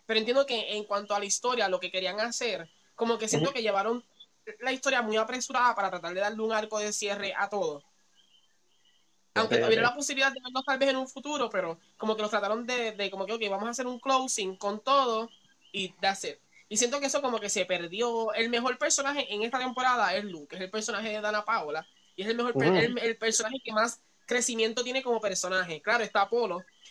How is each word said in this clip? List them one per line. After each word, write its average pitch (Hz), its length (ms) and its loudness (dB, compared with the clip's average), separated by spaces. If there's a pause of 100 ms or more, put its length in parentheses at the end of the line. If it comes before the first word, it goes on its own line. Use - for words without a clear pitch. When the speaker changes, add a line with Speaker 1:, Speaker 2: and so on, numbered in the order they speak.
Speaker 1:
Pero 220 120 2
entiendo 254 280 4
que 214 300 -2
en 208 80 -4
cuanto 208 300 -2
a 202 40 2
la 208 80 -2
historia, 233 420 2
lo 185 120 2
que 180 100 -6
querían 185 300 -2
hacer, 220 480 -2 (260)
como 233 240 0
que 220 100 -4
siento - 220 2
Speaker 2:
Ujú. 277 60 -6
Speaker 1:
que 233 60 -2
llevaron 214 400 0 (580)
la 262 120 -2
historia 262 300 0
muy 214 160 0
apresurada 240 560 2
para 196 160 0
tratar 175 240 -6
de 185 60 -2
darle 214 220 -2
un 220 100 0
arco 214 260 -2
de 208 140 -2
cierre 202 440 -4
a 196 140 0
todo. 160 320 -2 (1500)
Aunque 226 220 4
Speaker 2:
Ok, 233 80 6
Speaker 1:
tuviera 226 180 6
Speaker 2:
ok. 240 80 6
Speaker 1:
la 247 40 -8
posibilidad 269 380 0
de 262 80 -10
verlos 254 240 -6
tal 262 140 2
vez 277 100 4
en 262 80 4
un 262 120 -2
futuro, 285 420 -4
pero 175 280 -2 (200)
como 220 180 0
que 214 60 -2
los 208 80 -2
trataron 214 360 0
de, 233 260 -2
de 196 180 -4
como 190 160 -4
que, 202 80 -4
ok, 226 160 -4
vamos 196 160 -2
a 240 40 -2
hacer 247 160 -4
un 247 120 -6
closing 254 580 0
con 208 240 -4
todo 240 480 2 (440)
y 190 180 -4 (100)
that's 196 240 0
it. 147 140 -8 (300)
Y 208 100 -2
siento 254 220 2
que 277 60 -2
eso 285 140 2
como 247 180 0
que 208 120 -4
se 196 160 0
perdió. 214 680 -2
El 226 160 0
mejor 247 300 0
personaje 285 560 0
en 208 80 -2
esta 240 160 -2
temporada 247 560 2
es 208 100 -2
Luke, 160 320 -10
es 185 60 -6
el 185 80 -8
personaje 214 400 -4
de 214 100 -4
Dana 208 240 0
Paola, 160 420 -2 (300)
y 190 60 -8
es 208 60 -4
el 233 80 0
mejor 240 180 0
per-, 139 160 6
Speaker 2:
Ujú. 185 80 6
Speaker 1:
el, 240 200 2
el 226 180 0
personaje 226 460 0
que 226 100 -8
más 226 280 0 (260)
crecimiento 233 560 0
tiene 254 200 -2
como 240 180 0
personaje. 180 640 -2
Claro, 226 200 2
está 202 200 2
Apolo, 196 420 0 (260)